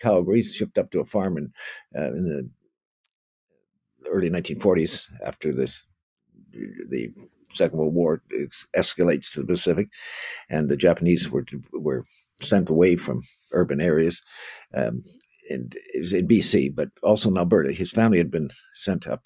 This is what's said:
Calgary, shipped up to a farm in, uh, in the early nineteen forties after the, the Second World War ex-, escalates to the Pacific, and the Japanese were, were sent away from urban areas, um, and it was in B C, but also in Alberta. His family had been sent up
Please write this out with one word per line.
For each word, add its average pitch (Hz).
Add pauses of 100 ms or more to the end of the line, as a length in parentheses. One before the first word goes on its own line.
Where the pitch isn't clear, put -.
Calgary, 101
shipped -
up 95
to 87
a 65
farm 95
in, 73 (440)
uh, 71
in 73
the 71 (1600)
early 90
nineteen 87
forties 90 (180)
after 73
the, 65 (1200)
the 58 (460)
Second 82
World 78
War 82 (140)
ex-, - (100)
escalates 85
to 73
the 65
Pacific, 87 (600)
and 78
the 71
Japanese 85
were, 67 (260)
were 67 (380)
sent 95
away 87
from 64 (300)
urban 71
areas, 82 (520)
um, 62 (460)
and 62 (200)
it 67
was 87
in 92
B 110
C, 69
but 71 (140)
also 107
in 92
Alberta. 87
His 87
family 113
had 85
been 78 (240)
sent -
up -